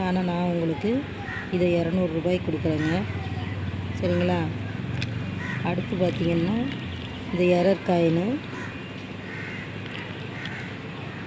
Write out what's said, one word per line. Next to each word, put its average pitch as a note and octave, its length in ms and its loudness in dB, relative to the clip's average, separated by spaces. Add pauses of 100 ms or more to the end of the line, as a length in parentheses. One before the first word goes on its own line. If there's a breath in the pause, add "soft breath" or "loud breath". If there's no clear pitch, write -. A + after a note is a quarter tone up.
ஆனா F#3 140 4
நான் F3 340 2
உங்களுக்கு E3 360 0 (600)
இதை F3+ 220 4
இரநூறு E3+ 400 2
ரூபாய்க்கு F3 340 2
கொடுக்குறேங்க. D#3 520 2 (1000)
சரிங்களா? F3+ 400 4 (1200)
அடுத்து F3 320 -2
பார்த்தீங்கன்னா, F3 600 2 (760)
இந்த F3+ 120 2 (160)
எரர் F3 280 4
காயினு. E3+ 380 6 (3000)